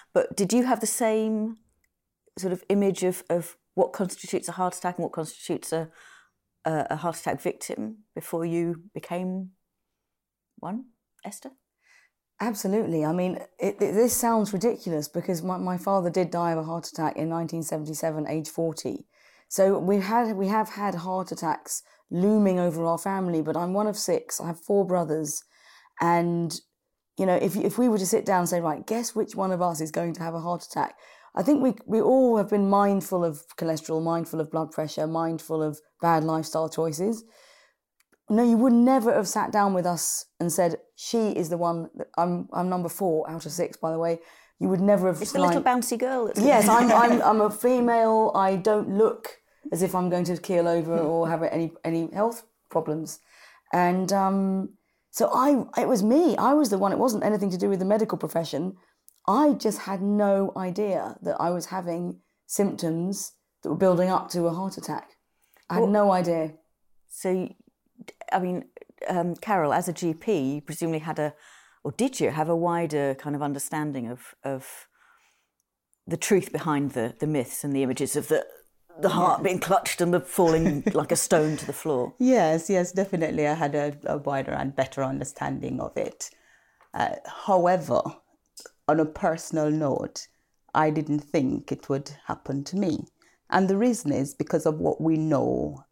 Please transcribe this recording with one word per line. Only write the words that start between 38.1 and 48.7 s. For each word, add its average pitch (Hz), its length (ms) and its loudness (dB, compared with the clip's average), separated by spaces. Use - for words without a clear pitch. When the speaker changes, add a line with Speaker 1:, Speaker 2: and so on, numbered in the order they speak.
Speaker 2:
No, 220 120 4
you 233 140 6
would 240 160 6
never 240 400 6
have 190 160 2
sat - 240 -2
down 202 220 4
with 180 100 0
us - 400 -2
and 175 100 0
said, 170 280 2
"She 220 360 -2
is 165 180 -2
the 170 80 -2
one, 170 380 -2
that - 200 -10
I'm, 175 380 -2
I'm 180 160 -2
number 180 180 -2
four 160 420 -2
out 160 140 -10
of 151 80 -10
six, 175 240 -4
by 160 160 -4
the 160 60 -4
way." 165 200 0
You 185 100 0
would 185 120 2
never 196 280 4
have, 180 120 0
Speaker 1:
It's 185 120 -6
the - 80 0
little 175 200 4
Speaker 2:
like, - 40 0
Speaker 1:
bouncy 247 340 2
girl 254 280 -2
that's - 140 -2
Speaker 2:
Yes, 226 260 6
I'm, 240 260 6
Speaker 1:
<laughs> - 0 -
Speaker 2:
I'm, 240 280 8
I'm 214 220 6
a 208 80 4
female. 226 840 4
I 190 220 4
don't 202 400 2